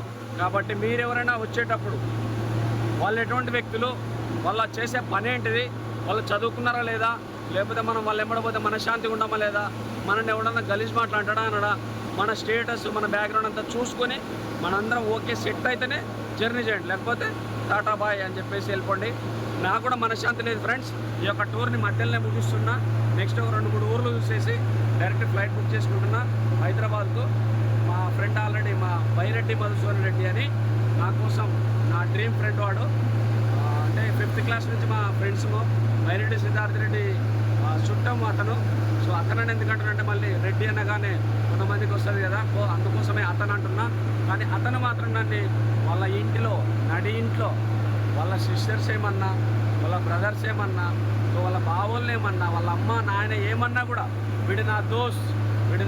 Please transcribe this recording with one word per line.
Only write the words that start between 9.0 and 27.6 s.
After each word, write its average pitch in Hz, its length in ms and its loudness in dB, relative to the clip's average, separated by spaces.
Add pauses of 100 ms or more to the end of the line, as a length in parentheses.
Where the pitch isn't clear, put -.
ఉండమా 220 200 -2
లేదా, 208 280 0 (420)
మనల్ని 220 280 0
ఎవడన్నా 226 360 0
గలీజ్ 214 280 -2
మాటలు 214 180 0
అంటాడా 214 320 0
అనడా, 208 240 0 (480)
మన 214 120 0
స్టేటస్ 226 540 -2 (100)
మన 214 100 0
బ్యాక్‌గ్రౌండ్ 208 440 0
అంతా 214 140 -4 (100)
చూసుకొని 247 440 -2 (460)
మనందరం 214 400 0 (100)
ఓకే 226 200 -4
సెట్ - 320 -4
అయితేనే 269 320 -2 (420)
జర్నీ 233 280 0
చేయండి, 185 200 -2
లేకపోతే 196 400 -2 (420)
టాటా 208 240 0
బాయ్ 202 320 0
అని 185 120 -6
చెప్పేసి 196 340 -4
వెళ్ళిపోండి. 190 380 -2 (560)
నాకు 214 160 0
కూడా 254 140 0
మనశ్శాంతి 226 460 -2
లేదు 226 240 -2
ఫ్రెండ్స్. 247 240 -2 (320)
ఈ 185 80 0
యొక్క 208 120 -2
టూర్ని 117 360 -2
మధ్యలోనే 113 400 2
ముగిస్తున్నా. 113 560 0 (440)
నెక్స్ట్ - 220 0
ఒక 226 140 2
రెండు - 140 2
మూడు - 240 2
ఊర్లు 233 240 2
చూసేసి 220 380 0 (460)
డైరెక్ట్ - 320 0
ఫ్లైట్ 196 200 0
బుక్ - 220 0
చేసుకుంటున్నా - 460 2 (440)
హైదరాబాద్కు. 113 600 0 (640)